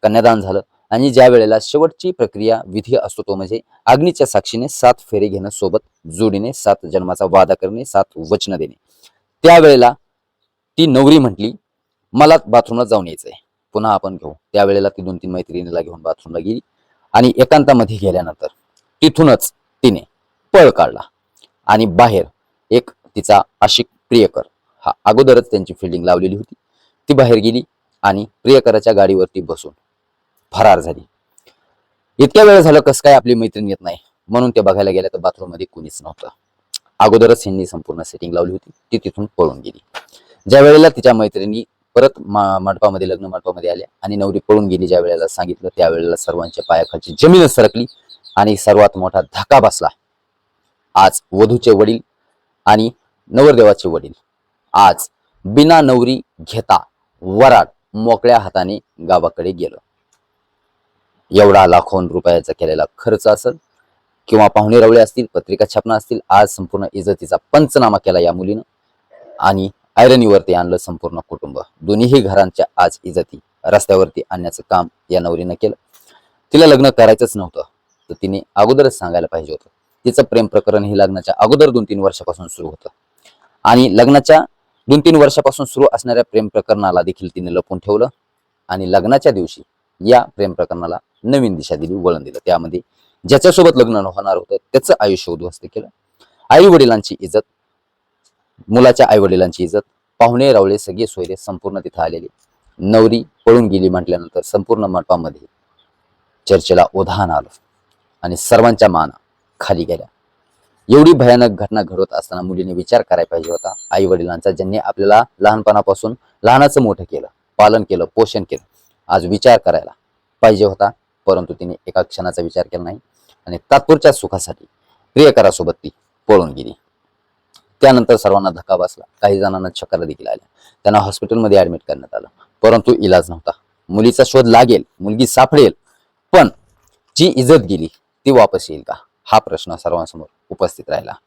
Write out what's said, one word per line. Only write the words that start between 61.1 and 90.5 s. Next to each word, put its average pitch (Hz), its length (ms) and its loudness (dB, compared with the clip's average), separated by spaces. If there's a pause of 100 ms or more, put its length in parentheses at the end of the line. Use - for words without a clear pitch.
एवढा 98 260 6
लाखोन 87 440 0
रुपयाचा 85 420 -4
केलेला 78 320 -6 (140)
खर्च 110 280 -4
असेल 110 260 0 (760)
किंवा 107 200 4
पाहुणे 107 320 2
रावळे 113 200 6
असतील, 113 340 -2
पत्रिका 98 300 -4 (100)
छापणं 110 220 -4
असतील, - 320 -8
आज 101 200 4
संपूर्ण 98 440 -10
इज्जतीचा 92 440 -6 (160)
पंचनामा 131 460 0
केला 90 220 -2
या 85 120 0
मुलीनं 95 300 -8 (800)
आणि 95 300 -2 (260)
ऐरणीवरती 113 580 4
आणलं 87 220 -2
संपूर्ण 85 520 -12
कुटुंब. 71 320 -14 (200)
दोन्हीही 117 400 2
घरांच्या 98 460 -2 (100)
आज - 280 0
इज्जती 82 340 -8 (260)
रस्त्यावरती 92 640 0
आणण्याचं 87 400 -12
काम 87 180 -2 (220)
या 90 100 -2
नवरीनं 85 340 -6
केलं. 107 200 -4 (760)
तिला 160 140 6
लग्न 135 240 4
करायचंच 110 460 2
नव्हतं 92 260 -10 (480)
तर 85 40 -14
तिने 98 260 -8 (140)
अगोदरच 123 440 2
सांगायला 87 340 -6
पाहिजे 78 200 -10
होतं. - 160 -16 (360)
तिचं 127 180 0
प्रेम 113 240 -2
प्रकरण 104 380 -2
हे 101 140 -4
लग्नाच्या 95 400 -2
अगोदर 139 320 2
दोन 117 140 -2
तीन 98 160 -8
वर्षापासून 92 480 -8
सुरू 82 180 -16
होतं 76 220 -18 (760)
आणि 117 320 2
लग्नाच्या 139 480 4 (440)
दोन 147 120 2
तीन 165 160 4
वर्षापासून 139 500 0
सुरू 139 260 0
असणाऱ्या 120 320 -4
प्रेम 107 240 -4
प्रकरणाला 98 540 -2
देखील 90 260 -10
तिने 90 220 -12
लपवून 90 280 -6
ठेवलं 107 280 -2 (640)
आणि 92 240 -6
लग्नाच्या 120 400 0
दिवशी 92 300 -8 (480)
या 120 140 4 (120)
प्रेम 98 160 -4